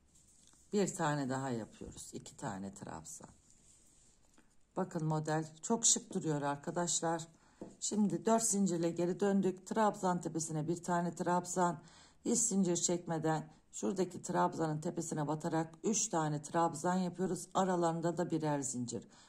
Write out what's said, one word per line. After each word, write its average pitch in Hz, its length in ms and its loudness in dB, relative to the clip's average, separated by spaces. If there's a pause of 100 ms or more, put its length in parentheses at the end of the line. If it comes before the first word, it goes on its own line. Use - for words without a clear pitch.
(720)
bir 196 220 4
tane 147 340 0
daha 135 220 -2
yapıyoruz. - 640 -8
İki - 240 -14
tane 98 380 -6
trabzan. - 540 -14 (1500)
Bakın 175 280 -2
model 156 440 -2 (140)
çok 226 240 0
şık - 280 2
duruyor 151 280 0
arkadaşlar. 165 840 -2 (520)
Şimdi 196 460 2
dört 226 160 4
zincirle 180 480 2
geri 170 300 0
döndük. 196 460 2
Trabzan 196 540 2
tepesine 156 480 -4
bir 170 140 -2
tane 175 320 0
trabzan. 175 680 0 (420)
Hiç 233 140 2
zincir 180 380 4
çekmeden 160 720 0 (240)
şuradaki 190 500 -2
trabzanın 175 580 0
tepesine 160 480 -2
batarak 160 460 -2 (100)
üç 214 240 2
tane 151 340 0
trabzan 170 520 2
yapıyoruz. 180 600 0
Aralarında 170 640 2
da 175 140 -2
birer 151 300 0
zincir. 120 480 -6 (200)